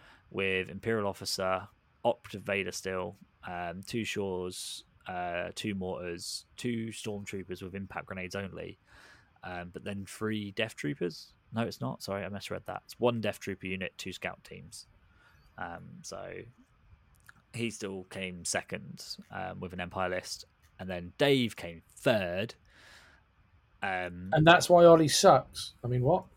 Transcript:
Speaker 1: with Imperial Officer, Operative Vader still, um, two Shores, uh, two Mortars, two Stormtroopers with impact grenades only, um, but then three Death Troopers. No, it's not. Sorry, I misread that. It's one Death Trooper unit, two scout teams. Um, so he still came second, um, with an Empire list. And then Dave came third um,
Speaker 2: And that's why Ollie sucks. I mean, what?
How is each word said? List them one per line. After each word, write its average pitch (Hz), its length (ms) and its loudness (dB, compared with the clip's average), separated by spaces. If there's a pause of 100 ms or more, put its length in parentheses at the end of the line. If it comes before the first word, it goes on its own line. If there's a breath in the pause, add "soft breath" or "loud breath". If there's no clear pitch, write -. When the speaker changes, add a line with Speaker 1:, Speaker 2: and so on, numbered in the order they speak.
(300 soft breath)
Speaker 1:
with 95 380 0
Imperial 104 400 -2
Officer, 95 600 -2 (360)
Operative - 380 -2
Vader 98 300 0
still, 92 440 -6 (300)
um, 87 360 -6
two 113 220 -4
Shores, 92 800 -6 (220)
uh, 87 480 -4
two 107 200 -4
Mortars, 92 720 -6 (100)
two 117 320 -4
Stormtroopers 101 760 -8
with 90 120 -8
impact 98 320 -8
grenades 92 280 -10
only, 90 440 -10 (640 soft breath)
um, 87 280 -10
but - 140 -12
then 101 220 -6
three 107 460 -4
Death 110 240 -2
Troopers. - 560 -6 (220)
No, 113 80 0
it's - 180 -6
not. 127 220 -6
Sorry, 98 220 -4
I 90 40 -6
misread 98 380 -8
that. 95 180 -8
It's - 140 -18
one 117 220 4
Death 104 200 -2
Trooper 95 260 -6
unit, 92 300 -6
two - 160 -10
scout - 320 -8
teams. - 420 -16 (720)
Um, 87 280 -10 (180)
so 95 300 -12 (1200)
he 117 180 -4
still 98 340 -8
came 90 400 -8
second, - 600 -6 (260)
um, 95 300 -8
with 92 120 -8
an 90 80 -6
Empire 90 280 -2
list. - 360 -6 (360)
And 92 100 -8
then 90 280 -8
Dave 139 380 4
came 85 260 -12 (140)
third 101 580 0 (1300 soft breath)
um, 90 480 -4
Speaker 2:
And 156 140 8
that's 170 240 10
why 175 160 12
Ollie 165 220 12
sucks. - 640 6 (100)
I 120 40 -2
mean, 123 140 2
what? 165 220 4 (120)